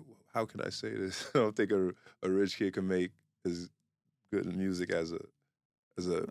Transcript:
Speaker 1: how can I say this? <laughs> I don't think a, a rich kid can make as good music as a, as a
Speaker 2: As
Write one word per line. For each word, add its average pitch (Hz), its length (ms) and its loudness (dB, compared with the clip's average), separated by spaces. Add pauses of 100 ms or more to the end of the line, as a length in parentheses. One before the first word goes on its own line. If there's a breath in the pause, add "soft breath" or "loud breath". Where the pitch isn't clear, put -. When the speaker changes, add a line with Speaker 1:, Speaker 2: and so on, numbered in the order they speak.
(320)
Speaker 1:
how 113 140 -2
can - 160 -8
I - 80 -4
say 110 200 -8
this? 98 400 -6
<laughs> - 40 -20
I 143 40 6
don't 107 160 4
think 104 160 2
a, 92 220 4 (300 loud breath)
a 92 80 0
rich 95 280 2
kid 98 140 2
can 95 160 -2
make 92 220 2 (340)
as 87 260 -4 (600)
good 92 140 0 (100)
music 92 340 0
as 85 220 0
a, 85 80 -6 (760)
as 90 100 -2
a 85 140 0
Speaker 2:
As - 80 -6